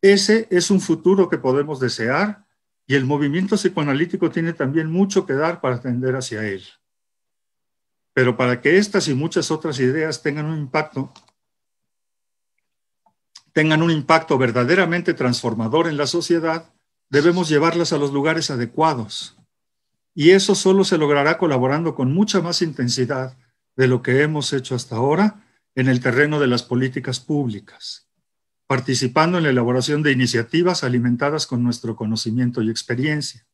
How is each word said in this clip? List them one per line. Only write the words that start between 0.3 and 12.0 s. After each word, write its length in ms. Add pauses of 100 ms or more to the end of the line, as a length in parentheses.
es 200
un 100
futuro 480
que 100
podemos 420
desear 640 (420)
y 100
el 80
movimiento 520
psicoanalítico 720
tiene 220
también 380
mucho 340
que 100
dar 260
para 200
tender 360
hacia 300
él. 180 (1500)
Pero 240
para 240
que 180
estas 300
y 60
muchas 360
otras 280
ideas 440
tengan 240
un 120
impacto, 540 (2500)